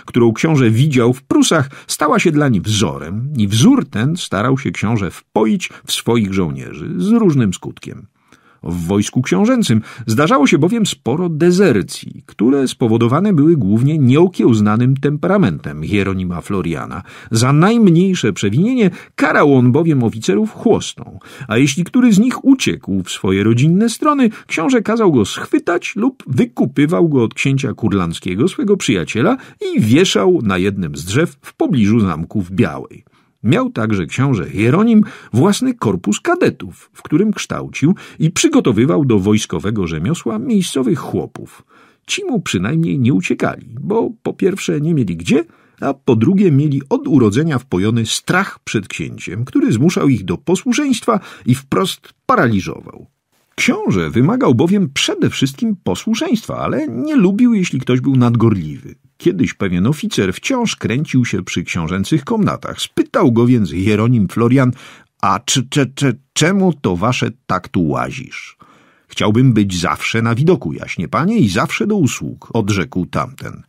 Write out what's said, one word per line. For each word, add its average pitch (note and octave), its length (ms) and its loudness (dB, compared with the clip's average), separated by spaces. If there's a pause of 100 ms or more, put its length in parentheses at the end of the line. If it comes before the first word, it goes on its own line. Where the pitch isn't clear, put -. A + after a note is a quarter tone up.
którą A#2 280 2
książę C#3 360 2
widział B2 440 2
w - 100 -14
Prusach, F3+ 460 2 (180)
stała - 320 0
się E3+ 120 2
dlań C#3 300 2
wzorem G2 760 -4
i G#2 100 2
wzór D3+ 420 2
ten C#3 280 -2
starał A#2+ 400 -2
się G2+ 140 -6
książę G2 400 -2
wpoić G#3+ 580 -2 (160)
w - 60 -10
swoich A2+ 420 -2
żołnierzy D2 640 -6
z F3+ 100 -2
różnym D3+ 460 2
skutkiem. - 540 -14 (560)
W E2+ 220 -6
wojsku G#2 360 0
książęcym F#3+ 600 2 (240)
zdarzało D#3 420 2
się D#3+ 100 0
bowiem F#3+ 280 0
sporo E3 440 -4
dezercji, E3 960 0
które C4 420 0
spowodowane A#2+ 680 0
były D#3 240 4
głównie B2 400 2
nieokiełznanym C3 1000 4
temperamentem C#3 840 -2
Hieronima F#2 580 -2
Floriana. D#2 600 -6 (280)
Za A#2+ 220 2
najmniejsze F3+ 800 4
przewinienie F#3 560 0 (260)
karał F#3 400 4
on B2 160 6
bowiem D3 320 2
oficerów F#3 480 -2
chłostą, - 680 -2 (280)
a A2 100 0
jeśli D3 260 2
który B3 300 4
z F3+ 60 6
nich B3 260 0
uciekł D3+ 580 0
w - 80 -12
swoje G2 320 0
rodzinne D#3+ 460 4
strony, C#4 400 0 (180)
książę C4+ 340 0
kazał G#3+ 300 2
go A2+ 140 4
schwytać - 720 -4
lub B3+ 320 -4
wykupywał D#3+ 840 0
go C3 140 2
od A2 100 -2
księcia C3+ 400 -2
kurlandzkiego, F#2+ 720 -2
swego G3+ 300 -2
przyjaciela, A2+ 600 -2 (380)
i G#3 60 2
wieszał F3+ 600 2
na F#2+ 140 0
jednym F#2 380 -2
z D2+ 100 -12
drzew C3 360 -2
w - 120 -20
pobliżu A#2+ 460 2
zamku F2+ 420 -2
w F2 100 -10
Białej. D#2 520 -4 (400)
Miał A3+ 260 0
także G#2+ 360 -2
książę G#2+ 440 -2
Hieronim F3 540 4 (300)
własny G3+ 400 2
korpus G#2 460 -2
kadetów, - 720 -4
w - 80 -20
którym G3+ 320 0
kształcił - 640 -2 (240)
i D#3+ 120 0
przygotowywał D#3 720 2
do A2 140 4
wojskowego G2 680 -2
rzemiosła C3+ 520 -4
miejscowych A3 600 -2
chłopów. - 640 -8 (440)
Ci G4+ 180 -6
mu C4 160 -2
przynajmniej D#3 580 -2
nie B2 140 2
uciekali, - 640 -4
bo G3+ 320 -4 (120)
po - 100 -6
pierwsze F3+ 480 -2
nie E3 120 -2
mieli F#2+ 240 -2
gdzie, A#3+ 280 0 (360)
a C#3 120 -4
po B2+ 220 0
drugie F#3 360 4
mieli C#3 380 2
od C#4+ 180 -2
urodzenia C3+ 520 2
wpojony A2 460 -2
strach - 580 -4
przed - 240 -4
księciem, A#2 580 -10
który C4+ 260 0
zmuszał D3+ 380 2
ich F#2+ 160 0
do F2 120 -4
posłuszeństwa A#3+ 840 -2 (260)
i B2 100 2
wprost - 580 -6 (120)
paraliżował. A#2 800 -2 (480)
Książę G#3+ 540 0
wymagał D#3+ 460 2
bowiem E3+ 380 2
przede - 360 -2
wszystkim F#3 540 -4
posłuszeństwa, A3 720 -4
ale C#4+ 300 -4
nie C4+ 280 -4
lubił, A3 380 4
jeśli F3+ 260 -2
ktoś B2+ 220 0
był C3+ 140 0
nadgorliwy. A2 800 0 (220)
Kiedyś E3+ 360 0
pewien F#2 340 -2
oficer B2+ 460 -2
wciąż A#3+ 420 -4
kręcił B2 500 -2
się F#2+ 180 -4
przy F2 200 -6
książęcych F#2 600 -4
komnatach. - 580 -4
Spytał G3 500 0
go A#2 140 4
więc A2+ 260 2
Hieronim G#2 560 2
Florian: B2+ 440 2 (500)
„A G2 180 0
czy, - 300 -2
czy, C#3 160 0
czy, C3+ 340 -2 (140)
czemu F#3+ 400 2
to F#2+ 220 -2
wasze A2 360 -2 (140)
tak F#2 220 -4
tu F2 200 0
łazisz?” B1+ 720 -8 (500)
„Chciałbym A2+ 460 2
być G2 260 0
zawsze E2 420 -4
na A#2 140 0
widoku, C3+ 380 0
jaśnie C#2 340 -8
panie, F3+ 300 0
i A2 120 4
zawsze C3+ 380 -2
do G#3+ 80 0
usług”, A2+ 580 -4
odrzekł F#2+ 520 -2
tamten. - 640 -8